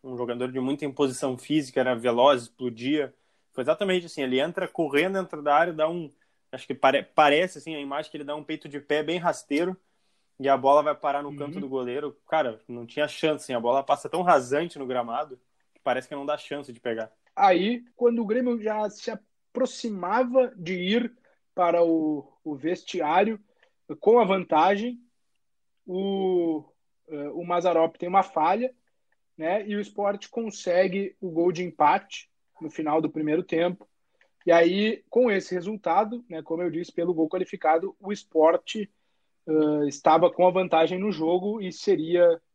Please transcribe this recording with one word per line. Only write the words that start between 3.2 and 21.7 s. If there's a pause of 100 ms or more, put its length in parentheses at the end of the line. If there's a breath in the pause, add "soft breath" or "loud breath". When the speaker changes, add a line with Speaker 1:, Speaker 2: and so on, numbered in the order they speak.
Speaker 1:
Foi
exatamente
assim:
ele
entra
correndo
dentro
da
área,
dá
um, (400)
acho
que
pare-,
parece,
assim,
a
imagem
que
ele
dá
um
peito
de
pé
bem
rasteiro, (600)
e
a
bola
vai
parar
no
Speaker 2:
Uhum.
Speaker 1:
canto
do
goleiro. (140)
Cara,
não
tinha
chance,
assim,
a
bola
passa
tão
rasante
no
gramado, (340)
que
parece
que
não
dá
chance
de
pegar. (240)
Speaker 2:
Aí, (100)
quando
o
Grêmio
já
se
aproximava
de
ir (400)
para